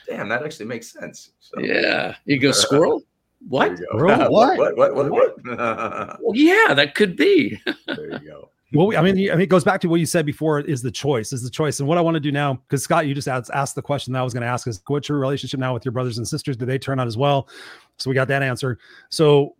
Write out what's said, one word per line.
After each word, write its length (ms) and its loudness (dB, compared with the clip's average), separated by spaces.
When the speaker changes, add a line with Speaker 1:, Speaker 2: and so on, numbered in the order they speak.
Speaker 1:
"Damn, 200 -8
that 160 -4
actually 220 -12
makes 260 -12
sense." 480 -18
So. 220 -14
Speaker 2:
Yeah, 540 -2
you 120 0
go, 140 2
Speaker 1:
<laughs> 140 2
Speaker 2:
"Squirrel? 380 2
What? 300 0
Speaker 1:
There 20 -
you 120 -8
go. 60 -2
Speaker 3:
Squirrel? 340 4
Speaker 1:
<laughs> 260 6
What? 0 -
Speaker 3:
What? 180 2
Speaker 1:
What? 200 2
What? 160 0
What?" 240 2
<laughs> 760 -6
Speaker 2:
Well, 140 -2
yeah, 380 6
that 220 2
could 200 2
be. 500 2
<laughs> 220 -6
Speaker 1:
There 240 -10
you 80 -10
go. 300 -20
Speaker 3:
Well, 140 4
we, 100 0
I 60 2
mean, 300 2
I 20 0
mean, 80 2
it 80 0
goes 140 6
back 180 0
to 80 0
what 100 2
you 60 2
said 220 0
before 320 -2
is 240 -4
the 80 -4
choice, 420 -2
is 80 -6
the 80 -8
choice. 300 -2
And 100 -2
what 80 2
I 40 2
wanna 180 2
do 120 -2
now, 360 -2
'cause 160 -2
Scott, 240 2
you 80 -2
just 120 -6
asked, 240 -4
asked 220 -4
the 80 -8
question 320 -6
that 60 -2
I 20 -2
was 100 -2
gonna 140 -6
ask 220 -4
is, 180 -8
what's 240 -4
your 80 0
relationship 420 -4
now 140 -2
with 100 -6
your 80 -4
brothers 280 -4
and 80 -6
sisters? 280 -6
Do 120 -6
they 100 -2
turn 220 -4
out 80 -2
as 100 -6
well? 320 0
So 140 -6
we 20 -2
got 140 2
that 160 -2
answer. 340 -4
So 500 4